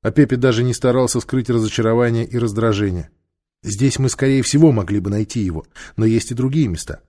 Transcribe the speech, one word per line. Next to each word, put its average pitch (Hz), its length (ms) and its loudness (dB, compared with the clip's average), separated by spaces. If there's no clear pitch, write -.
Апепи 131 340 2
даже 120 280 2
не 123 100 0
старался 123 480 0
скрыть 127 280 -4
разочарование 117 760 0
и 120 120 -6
раздражение. 104 720 -2
«Здесь 110 380 -2
мы, 131 100 2
скорее 135 320 0
всего, 147 320 4
могли 104 260 -2
бы 95 100 -6
найти 104 300 -4
его, 87 260 -4
но 110 100 0
есть 113 260 2
и 120 40 -6
другие 131 320 0
места. 80 420 -8